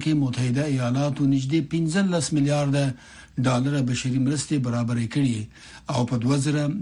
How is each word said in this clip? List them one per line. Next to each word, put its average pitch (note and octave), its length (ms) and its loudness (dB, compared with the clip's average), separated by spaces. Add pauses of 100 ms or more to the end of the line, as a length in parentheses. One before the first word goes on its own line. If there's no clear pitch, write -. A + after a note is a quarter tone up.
کې D3+ 180 2
متحده B2 480 0
ایالاتو C#3 640 0
نږدې C3+ 260 0 (140)
پنځلس E3+ 640 0
میلیارده C#3+ 480 2 (600)
ډالره C3 340 2 (100)
بشري B2+ 340 -2
مرستې C#3+ 420 0
برابرې A#2 480 -2
کړي C3 240 2 (560)
او A#2+ 160 0
په C3 140 0
دوه C3+ 120 2 (100)
زره D3 180 0 (180)